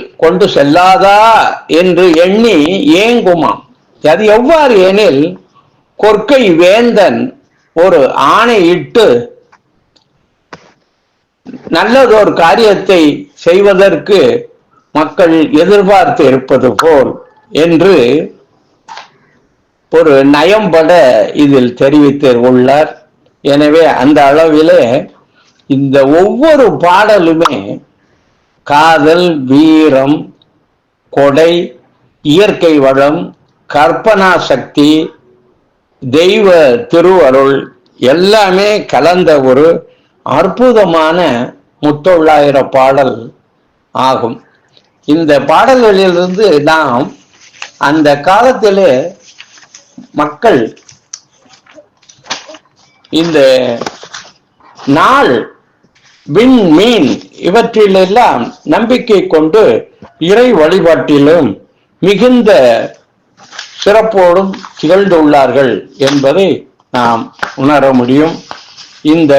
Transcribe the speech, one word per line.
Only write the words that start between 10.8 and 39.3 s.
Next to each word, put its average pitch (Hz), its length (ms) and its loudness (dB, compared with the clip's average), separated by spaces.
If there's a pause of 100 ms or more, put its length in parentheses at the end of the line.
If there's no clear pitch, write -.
நல்லதொரு 214 640 2
காரியத்தை 190 680 0 (340)
செய்வதற்கு 190 840 0 (760)
மக்கள் 165 400 0 (180)
எதிர்பார்த்து 185 720 2
இருப்பது 131 500 0
போல் 160 360 0 (400)
என்று 170 440 0 (2000)
ஒரு 160 220 2 (140)
நயம்பட 160 640 0 (440)
இதில் 135 400 0
தெரிவித்து 143 560 0 (100)
உள்ளார். 127 500 0 (520)
எனவே 147 400 2 (120)
அந்த 143 280 2
அளவிலே 156 600 2 (840)
இந்த 139 280 -2 (160)
ஒவ்வொரு 233 520 2 (120)
பாடலுமே 170 760 0 (1120)
காதல், 156 600 2 (180)
வீரம், 147 720 2 (960)
கொடை, 143 380 2 (760)
இயற்கை 170 540 0
வளம், 139 420 0 (480)
கற்பனா 190 640 0 (100)
சக்தி, 147 500 -2 (1120)
தெய்வ 185 480 0 (380)
திருவருள் 147 680 2 (440)
எல்லாமே 190 680 0 (160)
கலந்த 165 460 0 (100)